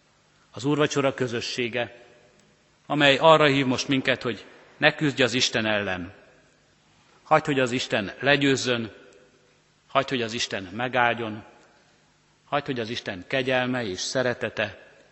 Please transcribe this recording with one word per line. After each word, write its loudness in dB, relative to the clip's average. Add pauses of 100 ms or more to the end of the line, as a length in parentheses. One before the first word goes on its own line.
(520)
Az -12
úrvacsora 0
közössége, -6 (800)
amely 4
arra 8
hív 2
most -2
minket, 0
hogy -8 (320)
ne 2
küzdj 0
az 0
Isten 0
ellen. -4 (1080)
Hagyd, 4
hogy 0
az 0
Isten -4
legyőzzön, 2 (920)
hagyd, 0
hogy -2
az -4
Isten -6
megáldjon, -2 (1000)
hagyd, -4
hogy -6
az -6
Isten -10
kegyelme -2
és -6
szeretete -4 (240)